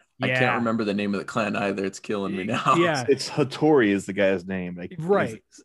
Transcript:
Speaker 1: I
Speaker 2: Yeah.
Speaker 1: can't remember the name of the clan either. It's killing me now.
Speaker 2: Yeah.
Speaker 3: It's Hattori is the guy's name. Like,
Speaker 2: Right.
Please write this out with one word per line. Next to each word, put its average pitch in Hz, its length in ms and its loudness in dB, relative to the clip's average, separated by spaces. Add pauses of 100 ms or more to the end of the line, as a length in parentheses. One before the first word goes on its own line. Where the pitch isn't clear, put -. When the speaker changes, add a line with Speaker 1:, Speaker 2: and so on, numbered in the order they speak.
(200)
Speaker 1:
I - 100 -2
Speaker 2:
Yeah. 127 100 0
Speaker 1:
can't 127 160 2
remember 113 280 0
the 101 120 0
name 101 180 -2
of 95 60 -2
the 80 60 -6
clan 101 300 -2
either. 98 300 -2
It's 98 140 -6
killing 98 360 -4
me 92 80 -4
now. 113 320 0
Speaker 2:
Yeah. 160 320 2
Speaker 3:
It's 135 220 0
Hattori 143 600 4
is 98 180 0
the 101 60 -6
guy's 95 340 2
name. 90 280 -6
Like, 87 220 -12
Speaker 2:
Right. 160 460 0 (220)